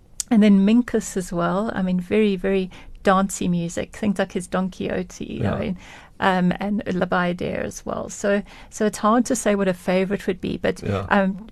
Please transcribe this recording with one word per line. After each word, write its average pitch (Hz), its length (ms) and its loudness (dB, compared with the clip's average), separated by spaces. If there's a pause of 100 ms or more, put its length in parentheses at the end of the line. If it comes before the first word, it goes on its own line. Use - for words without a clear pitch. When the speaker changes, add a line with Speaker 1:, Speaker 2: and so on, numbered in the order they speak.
(300)
Speaker 1:
and 214 140 6
then 196 220 8
Minkus 226 500 2
as 180 160 -4
well. 175 420 0
I 190 80 -2
mean, 185 200 0
very, 208 340 2
very 190 340 0 (360)
dancey 196 420 2
music, 170 480 -2
things 202 240 -2
like 190 140 -2
his 180 140 -6
Don 185 220 -2
Quixote, 190 560 -6 (160)
Speaker 2:
Yeah. 208 140 0
Speaker 1:
I 196 40 -4
mean, 185 180 -4 (420)
um, 185 400 2
and 202 220 -4 (120)
La 180 120 0
Bayadere 180 580 -2
as - 220 -10
well. - 240 -6
So, 202 320 -2 (280)
so - 160 -2
it's 208 120 0
hard 226 300 4
to 262 80 0
say 214 200 0
what 196 120 0
a 185 60 2
favorite 185 540 0
would - 140 -4
be, - 160 -4
but, - 240 -2
Speaker 2:
Yeah. - 280 -2
Speaker 1:
um, 196 420 2